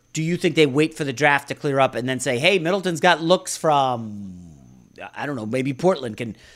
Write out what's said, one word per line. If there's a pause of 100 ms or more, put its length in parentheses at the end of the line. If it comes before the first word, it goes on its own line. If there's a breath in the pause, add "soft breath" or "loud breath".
(120)
do
you
think
they
wait
for
the
draft
to
clear
up
and
then
say,
"Hey,
Middleton's
got
looks
from, (800)
I
don't
know,
maybe
Portland
can, (200 soft breath)